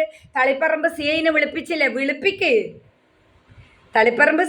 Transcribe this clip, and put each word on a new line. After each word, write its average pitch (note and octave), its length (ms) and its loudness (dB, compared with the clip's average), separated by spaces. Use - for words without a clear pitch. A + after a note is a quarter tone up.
തളിപ്പറമ്പ് D4+ 600 0
സി D#4 80 -6
ഐനെ D#4+ 200 0
വിളിപ്പിച്ചില്ലേ, D4+ 520 -2
വിളിപ്പിക്ക്. C#4+ 560 -2
തളിപ്പറമ്പ് C#4+ 520 4